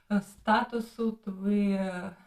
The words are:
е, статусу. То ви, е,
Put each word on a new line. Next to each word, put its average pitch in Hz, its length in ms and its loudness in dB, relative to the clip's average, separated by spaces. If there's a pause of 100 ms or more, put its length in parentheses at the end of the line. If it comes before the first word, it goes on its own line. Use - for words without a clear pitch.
(120)
е, 202 100 4
статусу. 226 880 0
То 208 200 -10
ви, 202 400 2
е, 190 440 -4 (120)